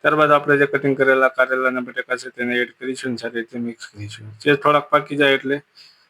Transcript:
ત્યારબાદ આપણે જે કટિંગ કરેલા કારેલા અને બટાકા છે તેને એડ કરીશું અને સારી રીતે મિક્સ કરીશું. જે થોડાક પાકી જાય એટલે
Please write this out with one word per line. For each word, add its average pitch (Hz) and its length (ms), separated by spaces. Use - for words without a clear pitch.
ત્યારબાદ 151 300
આપણે 147 260
જે 143 80
કટિંગ 139 320
કરેલા 131 320
કારેલા 131 380
અને 127 140
બટાકા 123 340
છે 123 140
તેને 123 260
એડ 123 160
કરીશું 131 380
અને 117 80
સારી 117 180
રીતે 113 220
મિક્સ 117 300
કરીશું. 104 520
જે 147 160
થોડાક 147 340
પાકી 147 260
જાય 139 180
એટલે 135 300